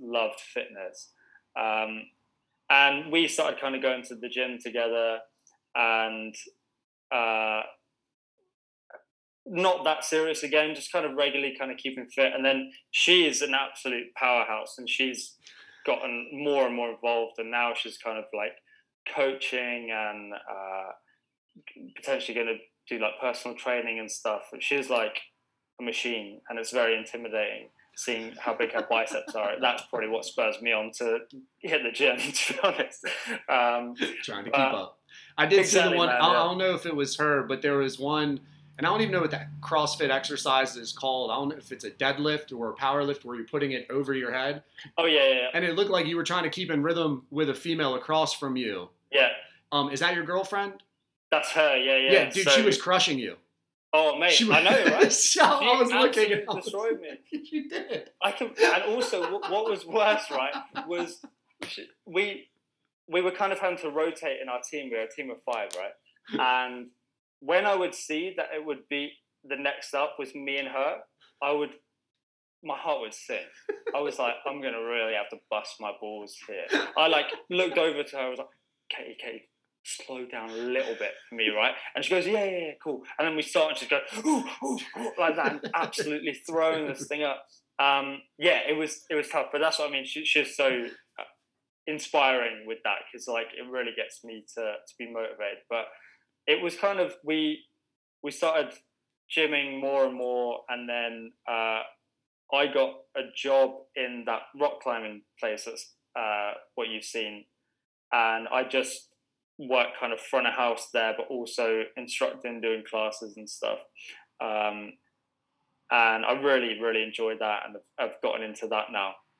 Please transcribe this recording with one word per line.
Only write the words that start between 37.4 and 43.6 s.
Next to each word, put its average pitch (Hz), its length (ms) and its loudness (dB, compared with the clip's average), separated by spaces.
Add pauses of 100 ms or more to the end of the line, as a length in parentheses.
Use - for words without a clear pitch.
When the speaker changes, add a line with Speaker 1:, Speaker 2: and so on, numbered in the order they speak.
Speaker 2:
but 135 180 -4
there 143 160 4
was 131 200 0
one, 147 420 0 (380)
and - 80 0
I 175 40 2
don't 214 100 2
even 202 120 0
know 180 80 2
what 151 120 0
that - 160 -6 (120)
CrossFit 151 500 2
exercise 135 680 2
is 117 160 -8
called. 131 380 -2
I 113 60 0
don't 139 140 -2
know 156 60 -6
if - 160 -12
it's 117 120 -12
a 104 60 -10
deadlift 147 640 0
or 113 140 -4
a 104 40 -8
power 139 300 0
lift 139 200 -4
where 120 120 -8
you're 113 100 -8
putting 143 260 -2